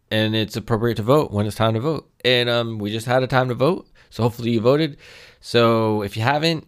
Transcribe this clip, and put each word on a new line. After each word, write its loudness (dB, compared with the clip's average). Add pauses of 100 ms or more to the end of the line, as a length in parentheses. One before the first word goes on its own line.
and 0
it's -2
appropriate -2
to -6
vote 2
when 0
it's -6
time 0
to -2
vote. -6 (160)
And, 2
um, -2
we -4
just -6
had 0
a -2
time 0
to -4
vote, 0 (220)
so -4
hopefully -2
you 0
voted. 2 (420)
So 2
if -6
you -4
haven't 0